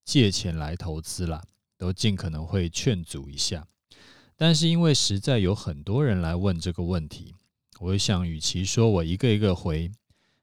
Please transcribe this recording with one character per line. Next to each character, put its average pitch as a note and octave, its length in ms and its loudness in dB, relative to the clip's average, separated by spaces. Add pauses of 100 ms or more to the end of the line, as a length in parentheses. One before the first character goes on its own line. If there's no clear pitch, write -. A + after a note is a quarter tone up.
借 A#2 260 4
钱 E2+ 260 -4
来 D#2 180 -6
投 D#2+ 260 -8
资 F2 260 -8
啦， E2 180 -6 (320)
都 F2+ 160 -2
尽 G2+ 240 0
可 F2+ 140 -6
能 D#2 160 -6
会 F2 240 0
劝 F#2 340 -2
阻 C#2 240 -12
一 C#2+ 80 -14
下。 D2+ 300 -6 (680)
但 D#3+ 200 4
是 D#3+ 140 2
因 E3+ 120 4
为 D#3+ 140 6
实 G2 260 0
在 B2+ 180 2
有 F#2+ 160 4
很 D2 280 -8
多 A2+ 200 0
人 G#2 180 2
来 E2 140 0
问 F2+ 240 0
这 E2+ 140 -4
个 F2+ 100 -6
问 E2+ 240 -2
题， F#2 280 -16 (460)
我 F#2 180 0
想 F2+ 280 0
与 D#2 140 -4
其 F2+ 240 -2
说 A2+ 240 4
我 F2+ 160 2
一 E2+ 120 -2
个 A2+ 180 4
一 - 20 2
个 G#2 180 4
回， E2+ 360 -2 (520)